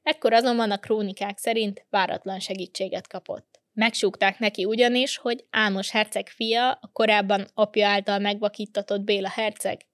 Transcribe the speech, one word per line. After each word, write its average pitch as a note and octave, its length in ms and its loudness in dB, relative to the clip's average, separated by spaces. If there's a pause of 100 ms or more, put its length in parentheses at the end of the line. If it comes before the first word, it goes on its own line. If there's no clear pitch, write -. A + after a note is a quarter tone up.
Ekkor D4+ 300 0
azonban A#3 380 2
a G3+ 60 -2
krónikák G3+ 600 -6
szerint A3 520 -4
váratlan F#3+ 500 -2
segítséget F#3 680 -2
kapott. - 560 -14 (120)
Megsúgták G#3 640 2
neki G3+ 260 -2
ugyanis, A#3+ 520 2
hogy A#3+ 320 -6
Álmos G3 420 0
herceg G#3+ 380 -2
fia, A#3 420 0
a - 220 -8
korábban G#3 600 2
apja G#3 340 2
által G3+ 320 0
megvakítatott G#3 800 -4
Béla G3 280 -2
herceg G#3 520 -6 (120)